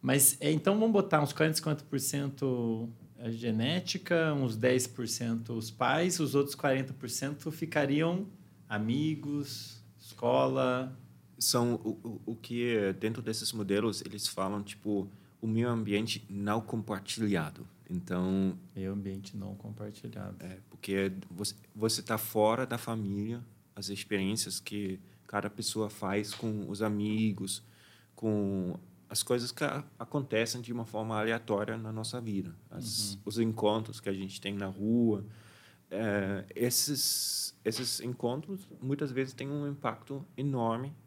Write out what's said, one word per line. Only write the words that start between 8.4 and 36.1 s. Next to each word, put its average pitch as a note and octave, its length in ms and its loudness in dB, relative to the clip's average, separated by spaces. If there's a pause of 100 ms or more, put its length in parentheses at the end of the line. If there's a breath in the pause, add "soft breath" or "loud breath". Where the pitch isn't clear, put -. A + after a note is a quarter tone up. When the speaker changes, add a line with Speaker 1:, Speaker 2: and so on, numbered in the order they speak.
Speaker 1:
amigos, D3 960 -2 (160)
escola. C3 1000 2 (400)
Speaker 2:
São A#2+ 380 4
o, - 140 -2 (140)
o, A2 180 -8 (100)
o A#2 40 -2
que, A2+ 640 2
dentro A2 220 0
desses A2+ 320 -2
modelos, G#2 520 2
eles G2+ 220 -6
falam, G2 360 0
tipo, G2+ 460 -2 (320 loud breath)
o A2+ 60 -2
meio A2+ 220 4
ambiente A2 600 0
não G2+ 320 0
compartilhado. G#2 1040 -2 (240)
Então F#2 680 2 (180)
Speaker 1:
Meio F#2+ 180 -4
ambiente G2 440 -6
não G2 180 -6
compartilhado. G2 840 -10
Speaker 2:
É, F#2 180 -10 (120)
porque G2 420 0 (200)
você, F#2 240 -6 (200)
você G#2+ 260 2
tá A2 160 -2
fora A2 480 4
da A#2 120 -4
família, A2 640 -2 (340)
as G2 140 -8
experiências G2 680 0
que G2 400 -4 (280 loud breath)
cada G2+ 220 -2
pessoa A2 400 -2
faz G#2 440 -2
com G#2+ 360 -4
os G2+ 120 -4
amigos, G#2 840 0 (520 soft breath)
com G2 600 0 (320)
as - 140 -2
coisas B2 280 0
que - 120 -4
a-, C#3+ 200 -2 (140)
acontecem A#2 640 0
de A#2 120 -8
uma A#2 120 -4
forma A2 320 -2
aleatória A2 600 0
na A2 140 -6
nossa A2 280 -6
vida. G2 340 -4 (160)
As G2+ 440 -4
Speaker 1:
Uhum. G2 120 -10
Speaker 2:
os A2 140 -2
encontros A2 600 2
que - 80 -4
a G2 40 0
gente F#2+ 280 -6
tem G2 120 -4
na G2 140 -2
rua, G#2+ 580 2 (640 loud breath)
é, G2+ 540 0 (100)